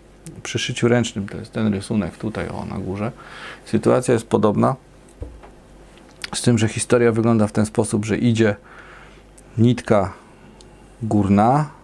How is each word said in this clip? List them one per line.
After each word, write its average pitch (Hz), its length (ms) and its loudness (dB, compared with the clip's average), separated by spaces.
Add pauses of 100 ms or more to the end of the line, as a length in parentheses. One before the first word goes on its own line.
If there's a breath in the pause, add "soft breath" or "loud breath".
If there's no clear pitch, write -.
(420)
przy - 160 -8
szyciu 120 300 -2
ręcznym, 113 400 0
to - 80 -12
jest - 160 -14
ten 110 220 -2
rysunek 98 420 -4
tutaj, 98 320 -8
o, 92 160 -10
na 87 140 -8
górze, 98 340 -6 (520 loud breath)
sytuacja 120 500 2
jest 110 120 -2
podobna, 113 500 2 (1600)
z - 80 -8
tym, 120 160 4
że 110 100 2
historia 117 440 2
wygląda 113 340 2
w 104 60 -10
ten 107 140 0
sposób, 107 380 -2
że 107 140 0
idzie 110 380 2 (1000 loud breath)
nitka 110 540 2 (920 loud breath)
górna, 107 680 2 (160)